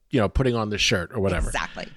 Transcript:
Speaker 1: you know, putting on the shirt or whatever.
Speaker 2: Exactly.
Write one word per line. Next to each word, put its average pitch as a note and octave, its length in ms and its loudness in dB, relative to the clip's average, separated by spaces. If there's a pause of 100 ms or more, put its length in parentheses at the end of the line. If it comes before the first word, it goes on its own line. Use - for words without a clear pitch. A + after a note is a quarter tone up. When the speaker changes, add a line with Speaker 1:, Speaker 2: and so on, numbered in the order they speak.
(100)
Speaker 1:
you C3+ 100 2
know, G2 80 4
putting C3 260 2
on A2 160 -2
the G#2 80 -4
shirt - 360 0
or A#2 60 -2
whatever. F#2 280 0
Speaker 2:
Exactly. F2+ 480 -6